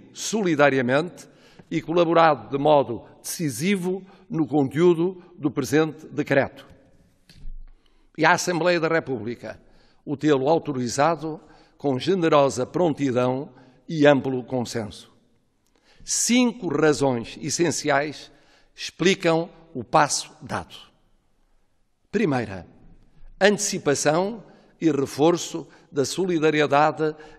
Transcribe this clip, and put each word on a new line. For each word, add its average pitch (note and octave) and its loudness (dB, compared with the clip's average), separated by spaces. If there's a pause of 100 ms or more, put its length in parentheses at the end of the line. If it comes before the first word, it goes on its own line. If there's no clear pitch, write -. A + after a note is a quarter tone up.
(120)
solidariamente C#3+ 0 (400)
e E3 -4
colaborado D#3+ 2
de C3 -6
modo C#3 2 (180)
decisivo F3+ -4 (300)
no C#3+ -2
conteúdo E3 2 (160)
do C#3+ -4
presente D3 -2
decreto. C3+ -2 (1500)
E D3+ -2
à D#3 6
Assembleia F3 0
da D#3+ -2
República A#2+ -6 (440)
o D3 -6
tê-lo C#3+ 2
autorizado D3+ -2 (360)
com C3+ -2
generosa D3 2
prontidão C3+ -2 (380)
e D3+ 2
amplo C3 2
consenso. A2+ -8 (920)
Cinco A#3+ 0
razões C#3 0
essenciais D3 -2 (420)
explicam E3+ -2 (240)
o B2 -8
passo - 0 (100)
dado. G#2 -12 (1400)
Primeira, B2 -2 (720)
antecipação F#3 0 (360)
e E3 2
reforço D#3 0 (240)
da C3+ -2
solidariedade D3+ 0 (220)